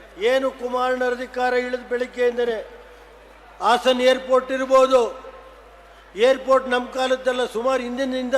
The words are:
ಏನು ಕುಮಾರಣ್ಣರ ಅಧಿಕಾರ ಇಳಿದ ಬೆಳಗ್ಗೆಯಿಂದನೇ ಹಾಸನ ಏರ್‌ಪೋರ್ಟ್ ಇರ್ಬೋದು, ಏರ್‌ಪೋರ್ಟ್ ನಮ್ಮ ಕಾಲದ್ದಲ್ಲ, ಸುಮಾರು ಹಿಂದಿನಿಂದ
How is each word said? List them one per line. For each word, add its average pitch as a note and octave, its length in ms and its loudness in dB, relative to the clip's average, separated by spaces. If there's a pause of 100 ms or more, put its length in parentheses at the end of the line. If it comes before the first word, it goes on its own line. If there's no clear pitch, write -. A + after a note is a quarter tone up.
(260)
ಏನು C4 240 0
ಕುಮಾರಣ್ಣರ B3 640 -2
ಅಧಿಕಾರ B3 420 -4
ಇಳಿದ B3 260 -2 (100)
ಬೆಳಗ್ಗೆಯಿಂದನೇ A#3+ 800 -2 (920)
ಹಾಸನ A#3+ 400 2
ಏರ್‌ಪೋರ್ಟ್ B3+ 520 2
ಇರ್ಬೋದು, C4 720 2 (920)
ಏರ್‌ಪೋರ್ಟ್ C4 520 2
ನಮ್ಮ B3 200 -2
ಕಾಲದ್ದಲ್ಲ, B3+ 580 -2
ಸುಮಾರು B3+ 360 -2
ಹಿಂದಿನಿಂದ B3+ 560 -4